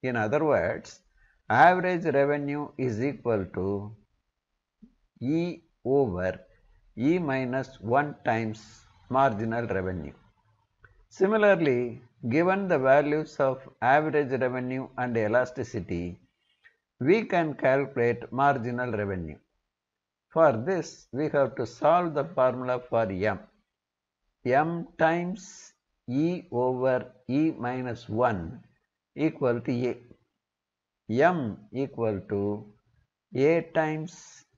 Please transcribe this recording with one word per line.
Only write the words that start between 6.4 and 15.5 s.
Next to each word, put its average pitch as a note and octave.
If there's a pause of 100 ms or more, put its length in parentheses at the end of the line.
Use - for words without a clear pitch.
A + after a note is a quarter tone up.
E D3
minus C3
one C#3 (100)
times A2+ (240)
marginal A#2
revenue. F#2 (920)
Similarly, E3+ (260)
given F#3
the E3
values D3
of C3 (140)
average D3 (100)
revenue B2+ (100)
and B2
elasticity, G#2+ (800)